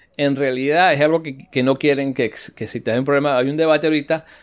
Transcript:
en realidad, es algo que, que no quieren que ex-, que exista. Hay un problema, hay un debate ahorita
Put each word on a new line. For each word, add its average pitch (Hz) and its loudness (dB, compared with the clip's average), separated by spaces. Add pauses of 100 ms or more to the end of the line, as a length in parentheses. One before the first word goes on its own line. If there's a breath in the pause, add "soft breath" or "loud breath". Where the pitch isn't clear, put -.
(160 soft breath)
en 139 0
realidad, 139 0
es 139 -2
algo 160 2
que, 139 -14
que 131 0
no 131 2
quieren 139 0
que 131 0
ex-, - -8
que - -12
exista. 110 -6
Hay 117 0
un 131 -2
problema, 143 0
hay 127 0
un 147 -6
debate 160 2
ahorita 156 -2 (180 loud breath)